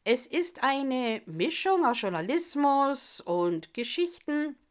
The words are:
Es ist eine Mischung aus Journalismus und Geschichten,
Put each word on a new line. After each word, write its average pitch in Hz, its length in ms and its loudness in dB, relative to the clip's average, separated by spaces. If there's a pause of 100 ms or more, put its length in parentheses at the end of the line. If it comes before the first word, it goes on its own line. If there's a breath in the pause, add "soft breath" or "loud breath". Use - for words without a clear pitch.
Es 247 200 2
ist - 360 -4
eine 254 600 0
Mischung 320 640 0
aus 240 160 0
Journalismus 277 1200 0
und 175 500 0
Geschichten, 302 800 -4 (160)